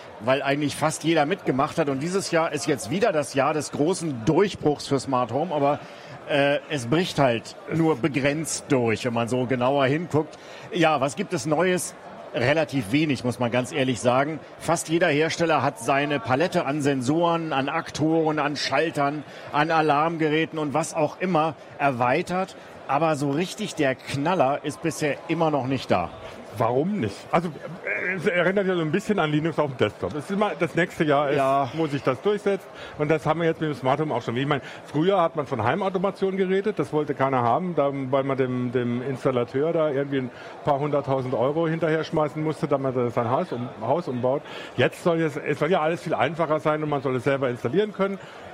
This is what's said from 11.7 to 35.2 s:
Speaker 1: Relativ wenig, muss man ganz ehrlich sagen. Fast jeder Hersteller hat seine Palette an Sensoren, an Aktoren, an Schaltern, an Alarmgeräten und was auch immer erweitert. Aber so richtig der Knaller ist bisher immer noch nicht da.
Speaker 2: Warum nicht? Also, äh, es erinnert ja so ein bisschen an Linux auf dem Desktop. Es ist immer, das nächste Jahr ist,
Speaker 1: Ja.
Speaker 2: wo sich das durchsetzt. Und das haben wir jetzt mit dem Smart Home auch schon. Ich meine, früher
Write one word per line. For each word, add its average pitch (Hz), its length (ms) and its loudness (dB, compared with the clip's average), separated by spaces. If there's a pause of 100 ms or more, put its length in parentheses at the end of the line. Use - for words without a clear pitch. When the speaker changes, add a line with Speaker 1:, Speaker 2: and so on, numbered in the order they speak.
Speaker 1:
Relativ 135 580 0
wenig, 147 320 2
muss 123 140 -2
man 120 120 0
ganz 123 220 0
ehrlich 131 280 0
sagen. 135 380 2 (200)
Fast 165 320 -2
jeder 170 160 4
Hersteller 156 560 2
hat 139 160 0
seine 143 420 2
Palette 160 460 0
an 147 160 -2
Sensoren, 156 720 2
an 135 160 0
Aktoren, 156 680 0
an 147 180 0
Schaltern, 143 680 0 (280)
an 151 180 2
Alarmgeräten 156 880 2
und 147 160 -2
was 156 180 -2
auch 151 260 -2
immer 165 360 0 (240)
erweitert. 143 800 0 (300)
Aber 151 300 2
so 139 140 0
richtig 180 440 -4
der 135 200 2
Knaller 143 720 0
ist 147 180 -6
bisher 151 340 -2 (120)
immer 165 220 2
noch 135 160 0
nicht 131 240 -2
da. 90 200 2 (460)
Speaker 2:
Warum 131 420 2
nicht? 107 160 -2 (160)
Also, 170 180 0
äh, 190 680 -6
es 160 100 -6
erinnert 185 400 2
ja 190 80 2
so 175 60 0
ein 156 100 0
bisschen 196 300 0
an 156 100 2
Linux 151 300 0
auf 147 100 0
dem 127 60 -10
Desktop. 104 360 0
Es 147 120 -6
ist - 80 -10
immer, 202 260 0
das 165 160 -2
nächste 165 300 0
Jahr 143 260 4
ist, 147 60 2
Speaker 1:
Ja. 139 380 2
Speaker 2:
wo 160 120 0
sich 139 160 -4
das 131 180 0
durchsetzt. 202 460 0 (320)
Und 151 120 0
das 160 160 0
haben 156 140 2
wir 170 60 2
jetzt 165 140 0
mit 156 100 0
dem 139 60 -4
Smart 131 240 2
Home 151 120 -2
auch 117 100 0
schon. 117 140 -4
Ich 139 100 0
meine, 143 160 0 (240)
früher 180 340 2